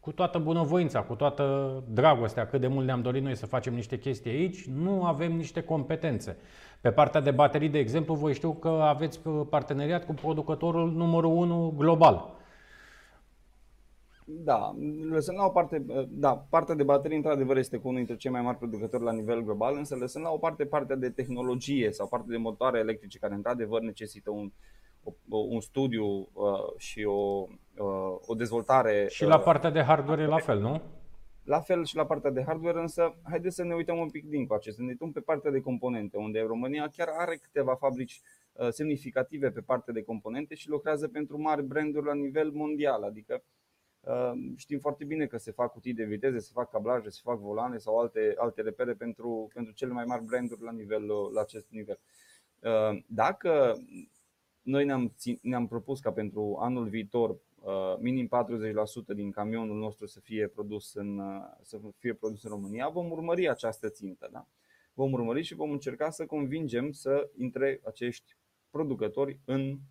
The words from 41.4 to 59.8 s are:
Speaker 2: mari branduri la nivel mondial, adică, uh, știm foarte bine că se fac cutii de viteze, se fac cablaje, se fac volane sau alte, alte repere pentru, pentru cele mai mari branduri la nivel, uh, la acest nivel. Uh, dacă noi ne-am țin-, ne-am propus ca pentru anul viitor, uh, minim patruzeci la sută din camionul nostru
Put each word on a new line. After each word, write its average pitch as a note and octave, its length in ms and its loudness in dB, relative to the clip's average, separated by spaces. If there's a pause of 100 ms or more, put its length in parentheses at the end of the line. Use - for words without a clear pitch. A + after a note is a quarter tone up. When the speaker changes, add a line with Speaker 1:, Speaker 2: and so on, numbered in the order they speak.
Speaker 2:
mari D3+ 220 0
branduri D3 440 -2
la D3 80 0
nivel C#3+ 360 0
mondial, D3 520 -2
adică, G#2+ 400 -6 (580)
uh, B2 320 -2 (240)
știm C#3+ 220 -8
foarte C#3+ 260 -4
bine D3+ 220 -2
că A#2 120 -8
se A2 120 -12
fac B2 220 -2
cutii B2 220 -8
de A2+ 100 -4
viteze, G#2+ 340 0
se G#2 140 -10
fac B2 180 -4
cablaje, A2+ 380 -2
se - 140 -16
fac A#2+ 160 -2
volane A2 380 -4
sau A2 220 0
alte, A2 380 2
alte A2+ 260 -2
repere A#2+ 300 -2
pentru, A#2 600 -6
pentru A#2 180 -10
cele B2+ 200 -6
mai A#2+ 140 -6
mari A#2+ 180 -4
branduri A#2 380 -4
la A#2 100 -10
nivel, G#2+ 380 -4
uh, G#2 240 -2
la G#2+ 60 0
acest G#2+ 300 -6
nivel. G#2+ 280 -10 (640)
Uh, A2 460 0
dacă C3+ 680 2 (840)
noi C#3 220 2
ne-am B2+ 320 0
țin-, A#2+ 260 -6
ne-am A#2+ 240 -2
propus A#2 340 -6
ca A2 120 -2
pentru G#2 480 -4
anul A#2+ 280 -2
viitor, A2 420 -2
uh, F#2+ 680 -4
minim B2 300 -2
patruzeci A2 460 -2
la G#2+ 100 0
sută G#2 300 -10
din G2+ 160 -6
camionul G#2+ 460 -4
nostru G#2+ 300 -8